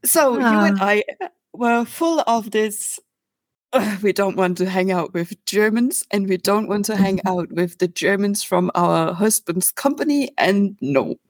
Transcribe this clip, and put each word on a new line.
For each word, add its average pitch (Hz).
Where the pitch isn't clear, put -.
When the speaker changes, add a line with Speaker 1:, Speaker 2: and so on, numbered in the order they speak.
Speaker 1:
So 277
you 269
and 208
Speaker 2:
Ah. 196
Speaker 1:
I 208
were 233
full 330
of 226
this, 214
"Uh, 208
we 196
don't 196
want 180
to 185
hang 190
out 175
with 170
Germans 220
and 196
we 185
don't 202
want 202
to 220
hang 190
Speaker 2:
Mm-hmm. 190
Speaker 1:
out 180
with 175
the 180
Germans 202
from 180
our 170
husband's 185
company," 285
and 202
no. 131